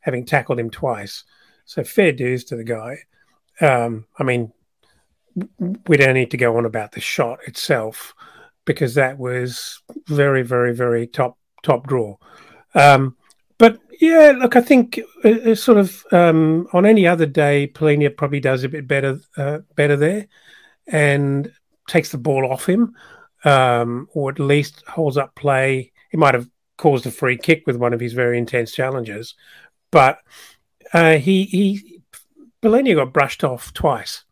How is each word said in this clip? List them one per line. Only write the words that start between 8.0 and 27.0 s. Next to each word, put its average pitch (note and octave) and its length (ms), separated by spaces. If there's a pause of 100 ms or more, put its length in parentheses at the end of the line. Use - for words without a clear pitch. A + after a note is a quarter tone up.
because C3 300
that C3+ 240
was B2 640 (280)
very, C#3+ 340
very, B2 320
very A#2 320
top, B2 320 (240)
top B2+ 240
draw. A#2+ 300 (580)
Um, C3+ 420 (420)
but A#3 200 (220)
yeah, D#4+ 360
look, B3 200
I B3 40
think, A#3+ 400 (240)
uh, A#3 40
uh, A3+ 260
sort G#3+ 240
of, F#3+ 340
um, E3 600
on F3+ 120
any G#3 220
other E3+ 200
day, C#3+ 420
Polina D3 420
probably C#3+ 300
does C3 240
a C3+ 40
bit C#3 200
better, C#3 320 (160)
uh, D3 220 (180)
better C#3+ 200
there F3+ 300 (640)
and C#3+ 640 (360)
takes - 220
the - 80
ball C3+ 320
off - 180
him, A3+ 260 (500)
um, B2+ 680
or C#3 160
at C#3+ 100
least C#3+ 480
holds D3 280
up C#3 200
play. C3+ 560 (180)
He - 60
might C#3+ 180
have A#2+ 140 (280)
caused C3+ 300